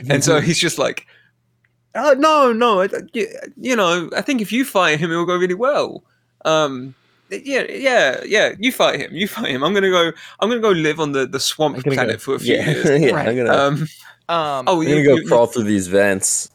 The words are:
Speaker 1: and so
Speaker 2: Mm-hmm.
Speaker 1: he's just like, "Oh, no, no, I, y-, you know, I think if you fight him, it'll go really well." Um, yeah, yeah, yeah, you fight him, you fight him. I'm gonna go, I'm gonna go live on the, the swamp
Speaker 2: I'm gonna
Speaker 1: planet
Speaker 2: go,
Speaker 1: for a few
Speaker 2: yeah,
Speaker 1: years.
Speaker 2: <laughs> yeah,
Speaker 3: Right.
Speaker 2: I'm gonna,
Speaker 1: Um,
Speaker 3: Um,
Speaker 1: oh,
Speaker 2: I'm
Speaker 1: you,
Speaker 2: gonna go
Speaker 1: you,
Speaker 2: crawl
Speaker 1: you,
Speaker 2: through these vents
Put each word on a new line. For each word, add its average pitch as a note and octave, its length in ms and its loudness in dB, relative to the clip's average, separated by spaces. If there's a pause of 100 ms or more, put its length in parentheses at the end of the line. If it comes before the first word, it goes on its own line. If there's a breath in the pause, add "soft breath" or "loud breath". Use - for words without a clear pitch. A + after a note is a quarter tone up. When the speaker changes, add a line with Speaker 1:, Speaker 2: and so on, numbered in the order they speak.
Speaker 1:
and C#3+ 140 2
so D#3+ 140 4
Speaker 2:
Mm-hmm. - 80 0
Speaker 1:
he's E3 140 0
just E3 180 -2
like, - 300 -4 (880 soft breath)
"Oh, C#4 220 2
no, C#4+ 340 4
no, A3 300 2
I, G3 80 0 (240)
y-, A3 120 -4 (320)
you B3+ 180 -2
know, F3 400 0
I F#3+ 60 -4
think C4 200 -2
if F#3+ 100 -6
you B3 140 0
fight D#3+ 340 2
him, E3+ 120 -2
it'll E3+ 140 -2
go F3+ 120 -2
really F3+ 180 0
well." A#3 480 -2 (400)
Um, C3+ 500 -2 (380)
yeah, B3+ 380 -4
yeah, A#3 540 0
yeah, F3 360 2
you B3 120 0
fight D3 280 0
him, - 160 -10
you F#3+ 120 -4
fight - 220 -8
him. C3 140 -4
I'm F3+ 100 0
gonna G3 160 2
go, E3+ 220 2 (280 loud breath)
I'm G3+ 100 0
gonna A#3+ 120 -2
go A3 80 2
live D#3 300 0
on D3 140 -2
the, C3+ 120 0
the C3 140 -6
swamp - 380 -2
Speaker 2:
I'm C3 40 -10
gonna C3+ 140 0
Speaker 1:
planet A2+ 220 -2
Speaker 2:
go, - 20 -12
Speaker 1:
for C3+ 160 -4
a B2+ 40 -6
few A2+ 160 0
Speaker 2:
yeah, - 140 -2
Speaker 1:
years. D3 320 2
Speaker 2:
<laughs> - 0 -
yeah, B2+ 100 4
Speaker 3:
Right. A2+ 180 0
Speaker 2:
I'm A#2+ 60 0
gonna, B2 160 0
Speaker 1:
Um, C#3+ 220 2 (560 loud breath)
Speaker 3:
Um, D3+ 380 -4
Speaker 1:
oh, F3 140 2
Speaker 2:
I'm D#3 60 0
Speaker 1:
you, C#3+ 80 2
Speaker 2:
gonna C#3+ 120 4
go C3+ 80 8
Speaker 1:
you, D3+ 120 -2
Speaker 2:
crawl A#2+ 200 4
Speaker 1:
you, - 60 -4
Speaker 2:
through A#2+ 100 -2
these G2+ 240 0
vents G2 680 0